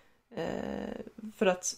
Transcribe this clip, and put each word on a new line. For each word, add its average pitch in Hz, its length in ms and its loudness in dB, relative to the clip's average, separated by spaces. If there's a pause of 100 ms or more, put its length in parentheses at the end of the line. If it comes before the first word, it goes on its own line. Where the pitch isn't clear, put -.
(360)
Eh, - 640 -4 (360)
för 208 100 4
att, 180 320 4